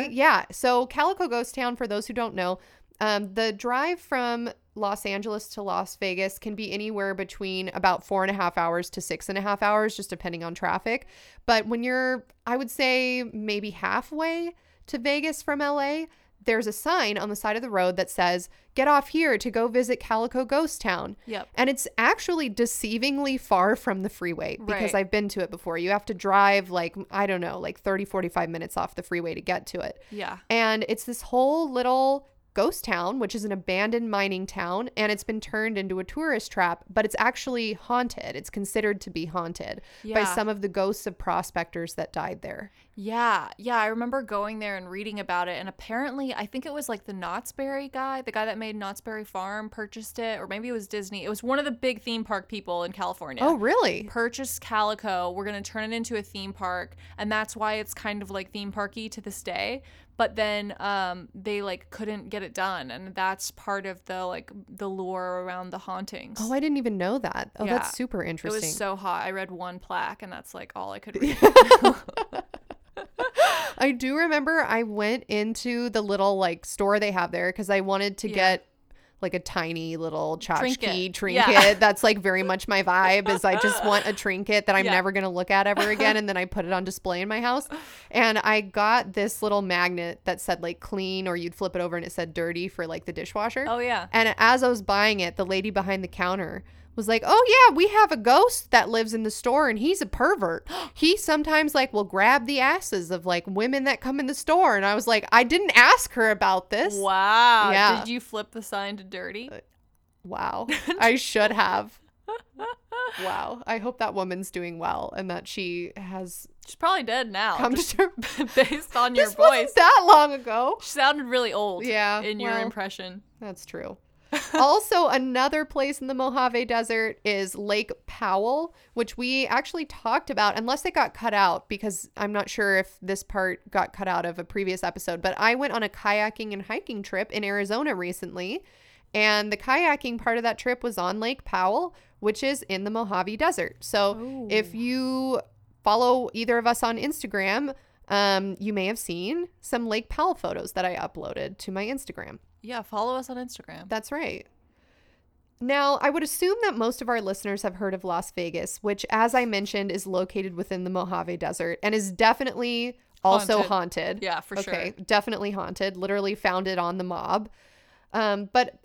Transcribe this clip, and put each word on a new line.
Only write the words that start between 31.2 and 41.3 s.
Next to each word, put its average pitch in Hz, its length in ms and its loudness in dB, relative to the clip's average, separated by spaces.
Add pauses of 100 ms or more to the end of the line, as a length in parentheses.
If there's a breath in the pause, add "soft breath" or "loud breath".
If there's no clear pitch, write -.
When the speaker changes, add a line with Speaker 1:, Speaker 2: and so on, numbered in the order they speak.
Speaker 2:
whole 285 460 2
little 262 580 2 (280 soft breath)
ghost 262 280 0
town, 190 360 -2
which 208 160 -4
is 208 100 -6
an 208 60 -4
abandoned 208 580 -2
mining 196 360 -2
town, 196 520 -6
and 214 140 2
it's 208 120 -4
been 220 160 -4
turned 214 380 -4
into 190 220 -4
a 185 40 -6
tourist 294 480 -4
trap, 175 380 0
but 214 160 2
it's 214 140 -4
actually 233 540 -2
haunted. - 600 -4
It's - 140 -10
considered 208 520 -2
to - 100 -12
be 165 140 -6
haunted 170 540 -8 (240 loud breath)
by 214 60 -12
Speaker 1:
Yeah. 208 260 2
Speaker 2:
some 214 140 0
of 202 120 -4
the 202 60 -2
ghosts 196 380 -2
of 190 120 -8
prospectors 170 760 -4